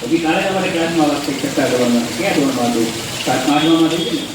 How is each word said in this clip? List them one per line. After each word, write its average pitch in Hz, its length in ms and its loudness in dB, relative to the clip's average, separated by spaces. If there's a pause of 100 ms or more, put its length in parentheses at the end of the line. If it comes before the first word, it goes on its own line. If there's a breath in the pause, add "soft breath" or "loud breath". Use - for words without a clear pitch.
હજી 165 140 0
કાલે 170 240 0
જ 190 40 -2
અમારે 190 240 0
ક્લાસમાં 165 380 0
વાત 143 180 -2
થઈ 139 80 -4
છઠ્ઠા - 340 -2
ધોરણમાં. 120 500 0
ક્યાં - 160 0
ધોરણમાં 127 380 0
હતું? 113 140 0 (400)
સાતમા, 147 300 2
આઠમામાં 160 340 4
થઈ 165 80 0
હતી 143 380 -4